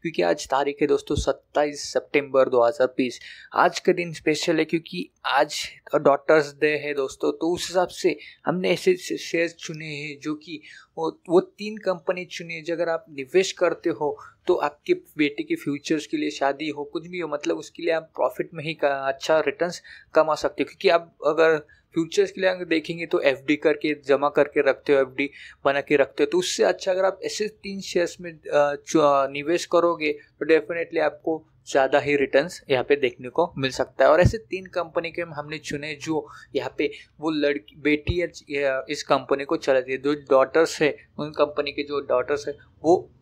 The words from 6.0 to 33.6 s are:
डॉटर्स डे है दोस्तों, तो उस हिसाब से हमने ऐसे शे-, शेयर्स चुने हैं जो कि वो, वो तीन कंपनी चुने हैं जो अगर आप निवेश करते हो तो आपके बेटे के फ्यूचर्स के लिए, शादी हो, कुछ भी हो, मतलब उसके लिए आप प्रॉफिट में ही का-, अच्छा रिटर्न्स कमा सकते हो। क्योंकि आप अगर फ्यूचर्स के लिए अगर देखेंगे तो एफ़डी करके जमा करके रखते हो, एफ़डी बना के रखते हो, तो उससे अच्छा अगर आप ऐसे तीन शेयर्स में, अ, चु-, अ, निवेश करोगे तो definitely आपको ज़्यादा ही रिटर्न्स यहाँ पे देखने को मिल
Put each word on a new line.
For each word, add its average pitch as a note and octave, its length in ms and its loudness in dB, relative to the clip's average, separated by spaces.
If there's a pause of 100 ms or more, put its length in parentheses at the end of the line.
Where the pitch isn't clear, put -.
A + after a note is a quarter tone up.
डॉटर्स C#3+ 600 4
डे D3+ 80 2
है D3 240 -4
दोस्तों, C#3 380 -2
तो E3 220 -2
उस - 140 -6
हिसाब F3 200 0
से - 300 -2 (280)
हमने F#3 260 0
ऐसे F#3 240 2
शे-, E3 220 -8
शेयर्स E3+ 360 -4
चुने D#3+ 320 -14
हैं D3 340 -10
जो D3+ 160 -6
कि D#3+ 260 -16 (360)
वो, D#3+ 320 -6
वो F#3 100 6
तीन G#3 380 -6
कंपनी F3+ 480 -4
चुने E3 280 -12
हैं D#3+ 100 -10
जो E3+ 100 -4
अगर E3 160 -2
आप E3 200 -4
निवेश D3+ 420 0
करते E3+ 380 -2
हो D3 300 -4 (280)
तो F3+ 80 4
आपके - 380 -2
बेटे D3 500 -2
के E3 120 -4
फ्यूचर्स D3 520 -4
के D#3 100 -6
लिए, D3+ 120 -4
शादी C#3+ 400 -2
हो, C#3+ 140 -8
कुछ D#3 240 -10
भी F3+ 120 -10
हो, D#3+ 80 -6
मतलब D#3+ 300 -4
उसके D#3 260 -14
लिए E3 100 0
आप D#3+ 220 -4
प्रॉफिट - 380 -2
में D#3 100 -10
ही D#3+ 100 -6
का-, C#3 340 -2
अच्छा D#3 320 0
रिटर्न्स D#3+ 420 -2 (320)
कमा D#3 220 4
सकते C#3+ 280 -2
हो। - 20 2
क्योंकि - 240 0
आप - 360 2
अगर D#3+ 420 4 (260)
फ्यूचर्स F3+ 380 0
के G3 100 -8
लिए F#3 80 2
अगर F3+ 160 -4
देखेंगे E3 400 -2
तो F3 140 0
एफ़डी C3+ 360 2
करके D3 500 0
जमा C#3 240 2
करके C#3+ 320 2
रखते C3+ 320 2
हो, C#3 60 6
एफ़डी C3+ 300 -2 (360)
बना C#3 160 2
के D3 140 2
रखते C3 280 2
हो, - 80 4
तो F3 60 2
उससे F3+ 260 0
अच्छा - 280 0
अगर F#3+ 140 2
आप F#3+ 180 -2
ऐसे G#3+ 240 -4
तीन G3 340 -10
शेयर्स F3 400 -2
में, E3+ 100 -12
अ, D3 440 0
चु-, D#3 260 2
अ, C#3 260 4
निवेश C#3+ 380 -2
करोगे E3 480 2
तो - 320 -10
definitely D#3+ 540 2
आपको D#3 460 -2 (260)
ज़्यादा C3+ 280 4
ही C#3+ 160 0
रिटर्न्स C#3 540 0
यहाँ B2+ 140 2
पे C#3+ 120 2
देखने B2+ 340 -4
को - 280 -2
मिल C3+ 140 -2